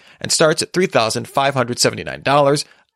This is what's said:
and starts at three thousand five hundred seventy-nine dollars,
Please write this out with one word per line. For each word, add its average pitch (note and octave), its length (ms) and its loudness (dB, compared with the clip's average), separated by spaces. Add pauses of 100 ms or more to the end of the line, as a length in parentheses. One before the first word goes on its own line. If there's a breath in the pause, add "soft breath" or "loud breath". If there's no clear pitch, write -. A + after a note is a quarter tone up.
(200 soft breath)
and - 120 -6
starts D#3 300 2
at - 100 -8
three F3+ 140 0
thousand A#2 420 -2
five C#3 260 0
hundred A#2+ 240 -2
seventy-nine D#2+ 440 -4
dollars, C#3+ 420 2 (320 soft breath)